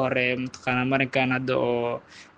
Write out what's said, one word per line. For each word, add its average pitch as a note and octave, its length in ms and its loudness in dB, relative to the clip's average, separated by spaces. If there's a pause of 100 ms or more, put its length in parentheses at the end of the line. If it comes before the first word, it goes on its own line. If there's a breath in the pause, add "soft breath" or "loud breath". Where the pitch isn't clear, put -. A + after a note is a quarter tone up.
horeeya B2+ 320 2
mataqaanaa B2+ 500 -2
marinkan C3 460 2
hadda C3 240 0
oo A#2+ 460 0 (360 loud breath)